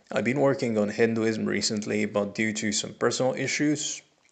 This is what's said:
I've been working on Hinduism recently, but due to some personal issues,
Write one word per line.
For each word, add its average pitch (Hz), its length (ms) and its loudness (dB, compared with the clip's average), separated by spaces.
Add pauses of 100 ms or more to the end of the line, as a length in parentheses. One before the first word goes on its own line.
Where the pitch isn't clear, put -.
(120)
I've - 120 0
been 117 160 2
working 131 380 2
on 104 120 2
Hinduism 113 560 2
recently, 104 600 0
but 101 280 -2
due 110 200 0
to 107 180 -2
some 107 220 -4
personal 123 400 0
issues, 143 680 -2 (300)